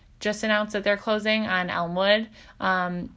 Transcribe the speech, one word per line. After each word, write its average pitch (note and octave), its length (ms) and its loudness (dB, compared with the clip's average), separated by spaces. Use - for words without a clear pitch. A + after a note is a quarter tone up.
just G#3+ 240 -2
announced G#3+ 300 0
that G3+ 100 -2
they're G3+ 140 2
closing G#3+ 500 0
on F#3 220 0
Elmwood. F#3+ 580 2
Um, F3+ 580 -2